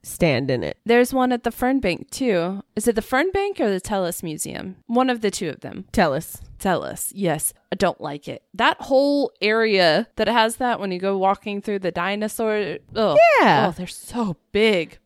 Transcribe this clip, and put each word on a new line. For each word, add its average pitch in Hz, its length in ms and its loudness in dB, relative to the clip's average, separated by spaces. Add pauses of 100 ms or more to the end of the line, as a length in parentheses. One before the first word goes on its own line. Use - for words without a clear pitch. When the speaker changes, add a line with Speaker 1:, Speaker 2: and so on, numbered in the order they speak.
Speaker 1:
stand 139 440 0
in 123 140 0
it. 73 140 -6 (100)
Speaker 2:
There's 240 260 4
one 254 200 2
at 240 100 -4
the 233 80 -2
Fernbank, 247 600 -2
too. 196 520 -2 (140)
Is 214 100 -2
it 233 80 2
the 214 80 0
Fernbank 381 560 -2
or 247 100 0
the 190 120 0
Tellus 185 420 -4
Museum? 180 540 -8 (100)
One 254 240 2
of 240 100 -2
the 208 120 0
two 175 160 -6
of - 100 -8
them. - 340 -14
Speaker 1:
Tellus. 160 480 0 (200)
Speaker 2:
Tellus, - 520 -2
yes. 165 400 -2 (200)
I - 20 -4
don't 185 260 -2
like 147 280 -10
it. - 160 -14 (100)
That 233 280 0
whole 277 500 2 (100)
area 208 640 4 (100)
that 214 120 0
has 226 280 2
that 247 220 -2
when 196 140 -4
you 180 80 -6
go 196 180 -2
walking 196 420 0
through 202 200 -4
the 180 100 -2
dinosaur. 208 880 -4 (160)
Ugh. 208 240 4 (220)
Speaker 1:
Yeah. 170 280 6
Speaker 2:
Oh, 170 80 -4
they're 180 120 -10
so 214 480 -8 (160)
big. 202 540 0